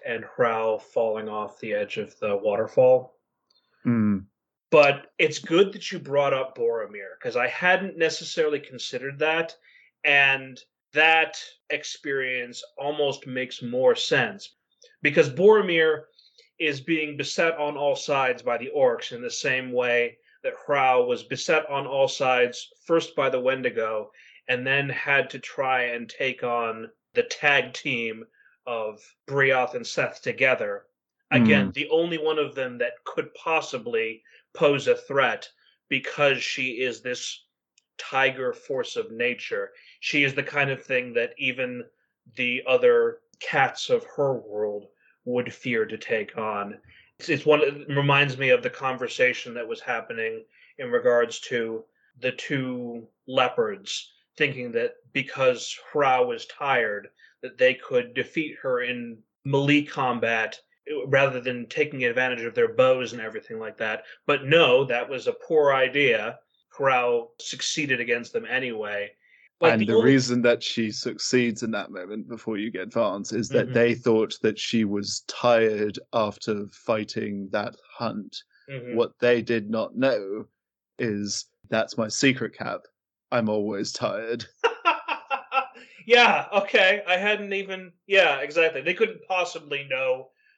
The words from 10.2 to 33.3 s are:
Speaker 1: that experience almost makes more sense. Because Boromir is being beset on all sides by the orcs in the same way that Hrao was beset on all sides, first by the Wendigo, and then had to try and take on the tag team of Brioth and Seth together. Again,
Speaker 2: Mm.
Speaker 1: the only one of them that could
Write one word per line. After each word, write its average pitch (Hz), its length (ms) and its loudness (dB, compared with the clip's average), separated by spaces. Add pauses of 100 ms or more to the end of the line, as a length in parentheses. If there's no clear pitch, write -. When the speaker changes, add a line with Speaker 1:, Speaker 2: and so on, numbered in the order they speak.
Speaker 1:
that 160 440 4 (320)
experience 127 960 -6 (120)
almost 143 500 -4
makes 127 360 -8
more 123 320 4
sense. 113 600 -2 (460)
Because 147 300 4
Boromir 165 760 4 (520)
is 147 220 -2
being 151 360 -2
beset 165 400 -2
on 147 200 -4
all 143 180 2
sides 127 480 -2
by 120 160 -2
the 123 160 -10
orcs 123 380 2
in 120 100 -12
the 123 80 -8
same 127 400 -4
way 120 480 0 (240)
that 131 120 -4 (120)
Hrao 131 400 4
was 117 160 -2
beset 156 480 -2
on 139 160 -4
all 135 220 2
sides, 123 600 0 (160)
first 165 300 0
by 135 160 2
the 127 100 0
Wendigo, 113 720 -2 (380)
and 127 180 -2
then 139 220 0
had 135 420 0
to 139 80 -12
try 131 440 -2
and 120 260 -6
take 127 340 -6
on 117 480 -4 (240)
the 120 80 4
tag 131 520 0
team 113 520 -6 (400)
of 110 340 -6 (280)
Brioth 135 460 2
and 120 120 -8
Seth - 340 -4
together. 117 640 0 (440)
Again, 113 400 6
Speaker 2:
Mm. - 40 -10
Speaker 1:
the 147 160 -6
only 165 280 2
one 156 220 0
of 131 160 -4
them 123 220 -6
that 120 260 -4
could - 300 -6